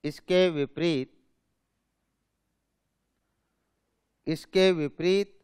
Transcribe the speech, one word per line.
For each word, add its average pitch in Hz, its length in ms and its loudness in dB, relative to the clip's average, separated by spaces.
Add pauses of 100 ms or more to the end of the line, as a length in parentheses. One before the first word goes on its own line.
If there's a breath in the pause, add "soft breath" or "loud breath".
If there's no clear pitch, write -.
इसके 180 460 2
विपरीत, 147 640 -4 (3000)
इसके 185 440 2
विपरीत 180 720 -2